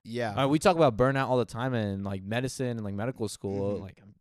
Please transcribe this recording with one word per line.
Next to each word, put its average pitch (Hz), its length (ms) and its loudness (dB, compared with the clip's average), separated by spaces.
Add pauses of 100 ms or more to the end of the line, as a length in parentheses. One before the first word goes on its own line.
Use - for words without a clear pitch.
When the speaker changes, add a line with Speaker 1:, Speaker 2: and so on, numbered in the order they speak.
Speaker 1:
Yeah. 113 320 -4
Speaker 2:
Uh, 135 140 2
we 156 100 4
talk 185 160 6
about 139 220 4
burnout 135 320 4
all 127 80 4
the 117 80 2
time 123 280 -4
in, 101 300 -2
like, 98 200 -6
medicine 123 540 -4
and, 110 60 -8
like, 98 100 -6
medical 110 360 -4
school. 101 460 -2
Speaker 1:
Mm-hmm. 87 80 -8
Speaker 2:
Like, - 200 -16
I'm - 180 -20